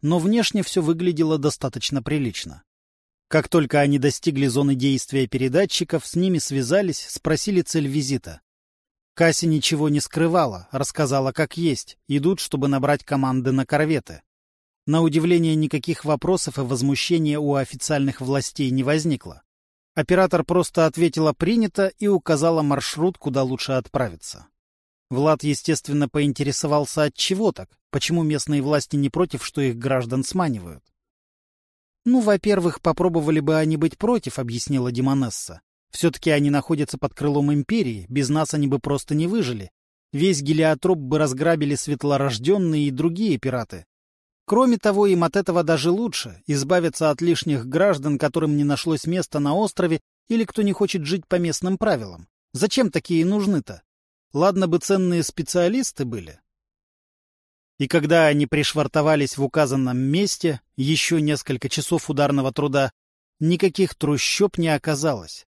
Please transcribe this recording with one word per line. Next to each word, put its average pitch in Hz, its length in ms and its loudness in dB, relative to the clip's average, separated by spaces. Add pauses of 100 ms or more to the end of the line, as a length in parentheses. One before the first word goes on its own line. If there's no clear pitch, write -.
Но 165 180 2
внешне 202 440 0
все - 180 0
выглядело 160 560 0
достаточно 139 640 -4
прилично. 117 600 -6 (640)
Как 156 220 2
только 147 320 2
они 143 180 4
достигли 139 480 0
зоны 139 280 2
действия 131 520 0
передатчиков, 143 800 0
с - 80 -8
ними 180 220 2
связались, 147 720 -2
спросили 175 520 -2
цель 156 260 -2
визита. 135 520 -4 (800)
Касси 165 280 4
ничего 151 420 2
не 147 100 2
скрывала, 156 720 0
рассказала 139 640 -2
как - 240 -4
есть, 165 400 -2 (100)
идут, 143 320 0
чтобы 139 300 -2
набрать 139 340 0
команды 131 480 0
на 135 140 0
корветы. 147 560 -2 (680)
На 156 140 4
удивление, 160 540 4
никаких 156 500 -2
вопросов 151 520 -2
и 139 40 -4
возмущения 139 760 0
у 143 180 0
официальных 139 680 -2
властей 135 480 -2
не 131 120 0
возникло. 147 600 -2 (500)
Оператор 180 520 2
просто 175 400 2
ответила 160 480 2
"принято" 196 680 0
и 208 80 0
указала 165 540 2
маршрут, 151 560 0
куда 135 260 -2
лучше 131 300 -4
отправиться. 123 760 -6 (600)
Влад, 143 340 2
естественно, 147 640 -2
поинтересовался, 147 960 0
от 147 100 0
чего 190 380 0
так, - 160 -12 (220)
почему 165 340 -2
местные 147 380 0
власти 147 340 -2
не 139 140 2
против, 160 360 -2
что - 140 -8
их 127 180 0
граждан 127 460 -2
сманивают. 110 640 -4 (1200)
"Ну, 247 160 4
во-первых, 202 580 2
попробовали 160 600 2
бы 160 160 2
они 156 180 2
быть 156 220 -2
против", 220 420 -2
объяснила 123 540 -2
Демонесса. 131 640 -2 (320)
"Все-таки - 380 -2
они 147 200 2
находятся 143 480 -2
под - 160 -6
крылом 143 380 0
империи, 143 580 -2
без 127 200 -2
нас 151 240 0
они 147 140 0
бы 135 120 0
просто 143 360 -4
не 160 120 0
выжили. 123 440 -4 (420)
Весь 151 280 2
Гелиотроп 156 560 2
бы 143 200 -2
разграбили 147 580 0
светлорожденные 143 1120 0
и 135 40 -2
другие 165 460 0
пираты. 117 480 -6 (600)
Кроме 240 320 4
того, 208 300 2
им 175 160 4
от 165 120 0
этого 180 280 2
даже 156 280 2
лучше — 185 560 -4
избавиться 156 640 0
от 143 100 -2
лишних 151 460 0
граждан, 151 500 0
которым 151 400 0
не 147 60 2
нашлось 143 420 -2
места 165 340 -2
на 143 160 0
острове 180 460 0 (260)
или 226 160 2
кто 214 200 -2
не 202 100 2
хочет 185 320 -2
жить 165 220 -4
по - 80 0
местным 175 420 -2
правилам. 110 500 -2 (260)
Зачем 202 360 0
такие 165 360 0
нужны-то? 190 580 -2 (500)
Ладно 185 340 2
бы 170 100 2
ценные 180 460 2
специалисты 175 840 -2
были". 87 340 -12 (1400)
И 139 80 -2
когда 160 400 4
они 147 180 2
пришвартовались 147 920 0
в 139 60 -2
указанном 131 540 0
месте, 151 640 -2 (140)
еще 156 440 0
несколько 147 500 -2
часов - 400 -4
ударного 139 420 0
труда, 139 400 0 (480)
никаких 175 560 0
трущоб 147 640 0
не 165 100 0
оказалось. 143 840 -4